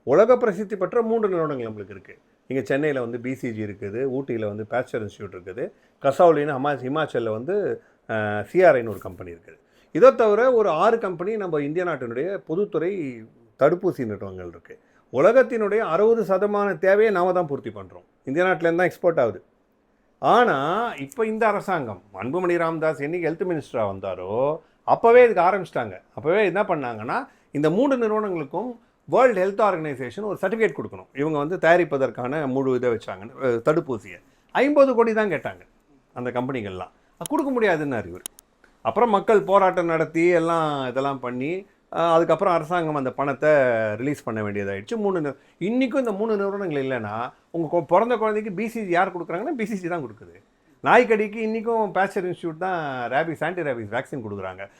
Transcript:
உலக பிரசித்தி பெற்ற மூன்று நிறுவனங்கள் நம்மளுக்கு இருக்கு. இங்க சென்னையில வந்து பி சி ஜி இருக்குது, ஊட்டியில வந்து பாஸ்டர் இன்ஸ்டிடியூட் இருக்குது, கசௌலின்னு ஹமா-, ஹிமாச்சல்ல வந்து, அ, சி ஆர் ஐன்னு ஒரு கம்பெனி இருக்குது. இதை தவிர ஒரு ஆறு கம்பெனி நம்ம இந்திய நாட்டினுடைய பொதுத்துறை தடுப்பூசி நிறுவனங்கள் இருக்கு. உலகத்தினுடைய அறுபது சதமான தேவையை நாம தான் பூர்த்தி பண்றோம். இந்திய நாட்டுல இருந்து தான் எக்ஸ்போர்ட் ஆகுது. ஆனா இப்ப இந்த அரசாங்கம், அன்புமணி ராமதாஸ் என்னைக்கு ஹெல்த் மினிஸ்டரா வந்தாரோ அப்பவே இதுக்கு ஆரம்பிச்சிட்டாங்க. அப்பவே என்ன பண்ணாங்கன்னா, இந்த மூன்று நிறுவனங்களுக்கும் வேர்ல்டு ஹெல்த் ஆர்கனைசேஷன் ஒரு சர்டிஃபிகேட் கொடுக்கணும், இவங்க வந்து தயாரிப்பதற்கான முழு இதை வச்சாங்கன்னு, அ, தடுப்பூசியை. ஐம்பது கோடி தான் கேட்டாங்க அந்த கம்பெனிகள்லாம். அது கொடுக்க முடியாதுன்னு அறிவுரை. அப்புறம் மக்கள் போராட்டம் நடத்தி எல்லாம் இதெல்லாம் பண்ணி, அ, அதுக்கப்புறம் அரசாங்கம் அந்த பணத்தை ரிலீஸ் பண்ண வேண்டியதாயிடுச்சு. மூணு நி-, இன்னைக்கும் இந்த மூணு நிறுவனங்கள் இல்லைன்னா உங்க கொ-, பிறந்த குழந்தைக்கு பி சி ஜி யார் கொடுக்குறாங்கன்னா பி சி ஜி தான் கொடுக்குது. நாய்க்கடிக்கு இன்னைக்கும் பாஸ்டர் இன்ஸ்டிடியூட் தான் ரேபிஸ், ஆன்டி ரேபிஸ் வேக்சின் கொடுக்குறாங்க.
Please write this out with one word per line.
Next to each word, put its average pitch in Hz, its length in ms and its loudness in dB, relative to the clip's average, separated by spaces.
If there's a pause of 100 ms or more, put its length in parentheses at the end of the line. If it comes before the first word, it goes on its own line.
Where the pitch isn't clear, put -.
உலக 220 340 6
பிரசித்தி 214 380 -2
பெற்ற 190 260 -2
மூன்று 220 280 0
நிறுவனங்கள் 151 380 -2
நம்மளுக்கு 104 220 -12
இருக்கு. 95 280 -20 (300)
இங்க 131 160 -2
சென்னையில 143 380 0
வந்து 120 180 -6
பி 127 160 -6
சி 131 160 -6
ஜி 107 120 -6
இருக்குது, 104 440 -6 (100)
ஊட்டியில 123 280 -4
வந்து 104 200 -6
பாஸ்டர் 120 400 -4
இன்ஸ்டிடியூட் 92 300 -14
இருக்குது, 95 360 -10 (300)
கசௌலின்னு 147 500 4
ஹமா-, 139 260 -2
ஹிமாச்சல்ல 131 520 -4
வந்து, 131 520 -4 (280)
அ, 107 340 -2
சி 175 200 2
ஆர் 160 120 10
ஐன்னு 117 140 -2
ஒரு 98 80 -8
கம்பெனி 90 340 -14
இருக்குது. - 280 -20 (320)
இதை 226 240 8
தவிர 233 380 4
ஒரு 214 160 4
ஆறு 190 280 2
கம்பெனி 196 400 -4
நம்ம 170 240 -2
இந்திய 156 240 -2
நாட்டினுடைய 135 520 -4
பொதுத்துறை 165 840 -4 (360)
தடுப்பூசி 151 460 2
நிறுவனங்கள் 95 420 -8
இருக்கு. - 320 -20 (340)
உலகத்தினுடைய 214 640 4
அறுபது 214 460 2
சதமான 202 540 0
தேவையை 202 360 4
நாம 185 180 2
தான் 180 160 0
பூர்த்தி 135 220 -6
பண்றோம். 92 340 -16 (200)
இந்திய 156 220 0
நாட்டுல 180 160 0
இருந்து 170 280 2
தான் - 0 -
எக்ஸ்போர்ட் 165 300 0
ஆகுது. 107 240 0 (760)
ஆனா 185 720 2
இப்ப 139 320 -6
இந்த 220 220 0
அரசாங்கம், 170 540 -4 (120)
அன்புமணி 170 440 -2
ராமதாஸ் 160 440 -2
என்னைக்கு 160 280 -4
ஹெல்த் 175 200 -4
மினிஸ்டரா 135 360 -4
வந்தாரோ 98 720 -4 (240)
அப்பவே 233 400 6
இதுக்கு 202 180 4
ஆரம்பிச்சிட்டாங்க. 160 600 -2 (140)
அப்பவே 170 300 2
என்ன 190 180 0
பண்ணாங்கன்னா, 147 640 -4 (240)
இந்த 147 180 0
மூன்று 262 280 2
நிறுவனங்களுக்கும் 214 800 -4 (260)
வேர்ல்டு 190 400 4
ஹெல்த் 202 220 0
ஆர்கனைசேஷன் 151 540 -4
ஒரு 208 200 -6
சர்டிஃபிகேட் 208 380 0
கொடுக்கணும், 98 340 -12
இவங்க 147 240 -2
வந்து 156 200 -2
தயாரிப்பதற்கான 147 920 2
முழு 131 280 0
இதை 123 140 0
வச்சாங்கன்னு, 110 540 -6
அ, 123 300 2
தடுப்பூசியை. 110 480 -6 (300)
ஐம்பது 269 440 4
கோடி 226 180 4
தான் 214 160 0
கேட்டாங்க 120 300 -6 (540)
அந்த 123 180 -6
கம்பெனிகள்லாம். 113 600 -6 (260)
அது - 120 -10
கொடுக்க 285 220 0
முடியாதுன்னு 165 440 0
அறிவுரை. 90 280 -8 (580)
அப்புறம் 233 280 0
மக்கள் 202 320 2
போராட்டம் 185 440 2
நடத்தி 165 420 0
எல்லாம் 165 600 0
இதெல்லாம் 135 300 -4
பண்ணி, 131 460 -6 (280)
அ, 165 180 0
அதுக்கப்புறம் 170 420 4
அரசாங்கம் 160 420 -2
அந்த 131 160 -2
பணத்தை 139 380 0 (460)
ரிலீஸ் 131 280 -4
பண்ண 110 180 -4
வேண்டியதாயிடுச்சு. 101 540 -4
மூணு 196 260 0
நி-, 139 140 -4 (240)
இன்னைக்கும் 240 380 0
இந்த 240 140 -2
மூணு 214 240 -2
நிறுவனங்கள் 196 500 -2
இல்லைன்னா 120 460 -6 (200)
உங்க 165 260 -2
கொ-, 160 80 -2
பிறந்த 226 320 2
குழந்தைக்கு 214 340 -2
பி 202 160 -4
சி 220 160 -8
ஜி 190 60 -6
யார் 180 280 0
கொடுக்குறாங்கன்னா 185 400 -6
பி 226 80 -4
சி 202 140 -6
ஜி 175 80 -8
தான் 165 180 -6
கொடுக்குது. 101 360 -18 (420)
நாய்க்கடிக்கு 208 520 4
இன்னைக்கும் 220 560 -2
பாஸ்டர் 190 340 -2
இன்ஸ்டிடியூட் 165 320 -6
தான் 151 540 -4
ரேபிஸ், 151 320 -2
ஆன்டி 175 180 -4
ரேபிஸ் 117 300 -4
வேக்சின் 127 340 -6
கொடுக்குறாங்க. 98 440 -10 (100)